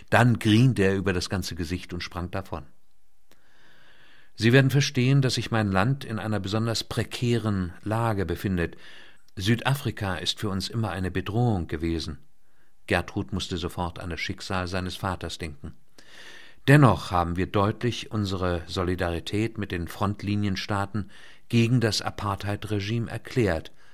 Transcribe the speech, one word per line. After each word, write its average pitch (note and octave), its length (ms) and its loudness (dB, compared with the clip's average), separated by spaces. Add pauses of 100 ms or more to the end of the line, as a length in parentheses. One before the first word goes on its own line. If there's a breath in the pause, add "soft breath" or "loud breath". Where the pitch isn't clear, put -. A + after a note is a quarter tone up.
dann A2+ 300 8
griente A2 440 6
er G2 120 6
über G2 160 2
das F2+ 180 -2
ganze F2+ 260 -4
Gesicht F2 380 -4
und F2 80 -6
sprang F2 300 -6
davon. F#2 320 -6 (1700 soft breath)
Sie A2+ 180 6
werden C3 180 8
verstehen, C3+ 500 4
dass B2+ 140 0
sich - 160 -4
mein G#2+ 200 2
Land B2+ 340 2
in G#2+ 140 -6
einer G#2 200 -2
besonders A2 440 -2
prekären G#2 920 -2 (100)
Lage G#2+ 420 0
befindet. F2 520 -2 (580 loud breath)
Südafrika G#2 800 0
ist E2 240 -4
für G#2+ 100 -2
uns F#2+ 200 -4
immer A2 200 -2
eine F#2 220 -2
Bedrohung G2+ 560 0
gewesen. E2 520 -4 (680)
Gertrud F#2+ 460 -2
musste F#2 240 -4
sofort E2+ 420 -4
an F2+ 100 -10
das E2 100 -6
Schicksal F#2 480 -4
seines F#2 280 -4
Vaters F2 420 -4
denken. D#2 360 -10 (920 loud breath)
Dennoch C3+ 440 8
haben F2 260 2
wir F#2 100 0
deutlich G#2+ 640 0
unsere F#2 560 0
Solidarität F2+ 920 -2
mit G2+ 140 -4
den E2+ 160 -4
Frontlinienstaaten G2+ 1200 -2 (380 loud breath)
gegen A#2 320 4
das G#2+ 200 2
Apartheid-Regime G#2 1080 -4
erklärt. G2 640 0 (220 soft breath)